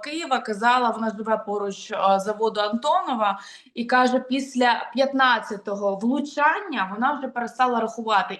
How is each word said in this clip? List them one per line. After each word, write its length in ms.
Києва 360
казала, 500
вона 280
живе 200
поруч, 540
а, 280
заводу 420
Антонова, 760
і 120
каже: 340
після 720
п'ятнадцятого 1040
влучання 960
вона 240
вже 100
перестала 520
рахувати 600